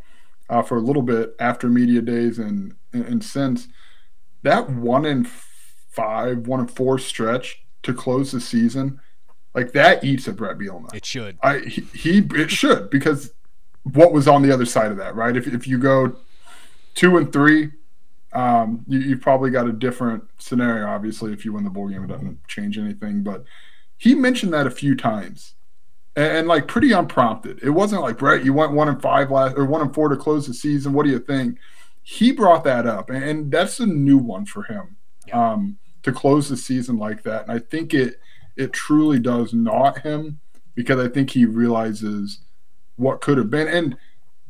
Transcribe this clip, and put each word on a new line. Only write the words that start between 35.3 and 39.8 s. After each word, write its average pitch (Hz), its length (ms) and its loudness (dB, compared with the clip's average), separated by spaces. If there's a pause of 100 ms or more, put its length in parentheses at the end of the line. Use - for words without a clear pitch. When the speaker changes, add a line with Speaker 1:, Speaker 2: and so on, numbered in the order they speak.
Speaker 1:
um, 104 240 -2 (260)
to 139 80 0
close 143 380 2
the 131 80 -4
season 123 400 -2
like 107 260 -6
that. 110 200 -4
And 113 80 -8
I 117 80 -2
think 160 360 -6
it, 127 240 2 (360)
it 135 180 -4
truly 151 460 4
does 120 340 0
gnaw 117 420 4